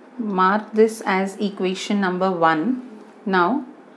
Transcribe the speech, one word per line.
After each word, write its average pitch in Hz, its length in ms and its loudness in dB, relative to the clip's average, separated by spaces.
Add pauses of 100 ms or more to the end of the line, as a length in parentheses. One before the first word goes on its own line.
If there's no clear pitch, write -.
(180)
Mark 202 540 0
this 220 340 2
as 196 320 -2
equation 196 640 -2
number 185 320 0
one. 165 720 0 (240)
Now 190 400 2 (320)